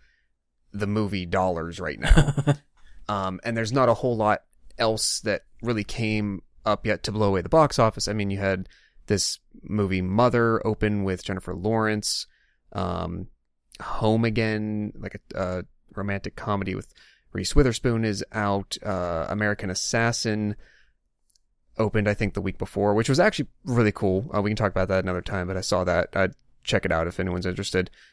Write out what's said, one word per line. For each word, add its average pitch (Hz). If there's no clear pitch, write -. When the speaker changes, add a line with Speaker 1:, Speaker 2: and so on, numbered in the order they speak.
Speaker 1:
the 101
movie 101
dollars 90
right 78
now. 143
Speaker 2:
<laughs> -
Speaker 1:
Um, 95
and 117
there's 113
not 131
a 117
whole 120
lot 107
else 113
that 104
really 113
came 107
up 104
yet 104
to -
blow 104
away 95
the 90
box 156
office. 113
I 101
mean, 101
you 98
had 95
this -
movie 95
Mother 113
open 104
with 92
Jennifer 92
Lawrence. 107
Um, 87
Home 113
Again, 107
like 98
a, -
a 92
romantic 98
comedy 98
with 95
Reese 98
Witherspoon, 120
is 101
out. 101
Uh, 87
American 104
Assassin 107
opened, 104
I 104
think, 104
the 98
week 95
before, 101
which 113
was 135
actually 190
really 117
cool. 95
Uh, 101
we 104
can 107
talk 104
about 95
that 95
another 90
time, 92
but 95
I 92
saw 92
that. 90
I'd 95
check -
it 92
out 82
if 87
anyone's 92
interested. 92
It -